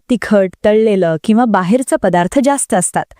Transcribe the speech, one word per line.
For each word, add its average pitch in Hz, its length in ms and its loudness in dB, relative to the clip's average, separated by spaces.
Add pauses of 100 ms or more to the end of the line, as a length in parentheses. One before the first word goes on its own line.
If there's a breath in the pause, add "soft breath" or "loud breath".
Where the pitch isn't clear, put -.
तिखट, 202 460 0 (100)
तळलेलं 208 580 2
किंवा 226 240 2
बाहेरचा 208 560 0
पदार्थ 180 400 0
जास्त 277 300 -2
असतात 175 460 -4